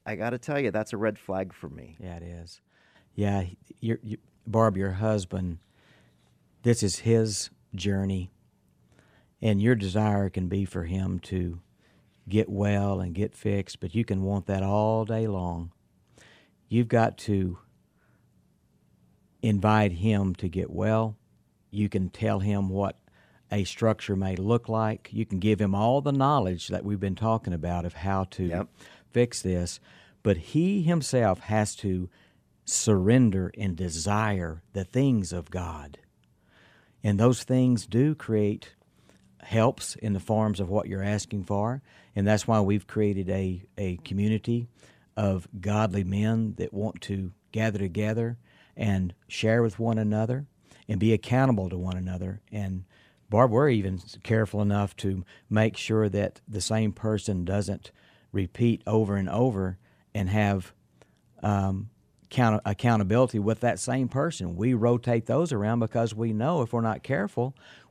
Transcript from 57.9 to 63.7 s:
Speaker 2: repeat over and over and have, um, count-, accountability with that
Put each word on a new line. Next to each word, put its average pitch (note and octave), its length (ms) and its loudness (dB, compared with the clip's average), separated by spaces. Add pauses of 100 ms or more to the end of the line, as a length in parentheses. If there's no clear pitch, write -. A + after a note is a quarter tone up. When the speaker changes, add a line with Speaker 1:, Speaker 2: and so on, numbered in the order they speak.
Speaker 2:
repeat G2+ 540 0
over G#2 300 2
and F#2+ 140 0
over F#2+ 480 0 (360)
and G2 160 -2
have, G2+ 440 0 (680)
um, G2 480 0 (400)
count-, A2 360 2
accountability A2 720 2
with G#2+ 220 0
that A#2 180 2